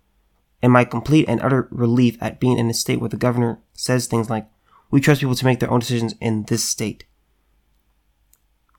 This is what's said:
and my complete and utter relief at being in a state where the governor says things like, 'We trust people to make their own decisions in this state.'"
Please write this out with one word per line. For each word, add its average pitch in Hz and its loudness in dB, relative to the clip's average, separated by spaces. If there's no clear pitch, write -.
and 123 4
my 123 6
complete 135 2
and 120 -2
utter 131 0
relief 120 2
at - -8
being 127 2
in 117 0
a 117 -4
state 123 -2
where 117 -6
the - -8
governor 120 -2
says 127 -2
things 117 -2
like, 110 -4
'We 135 4
trust 143 4
people 127 -2
to 127 -2
make 123 2
their 120 -2
own 123 2
decisions 117 -4
in 110 -2
this 113 -2
state.'" - -6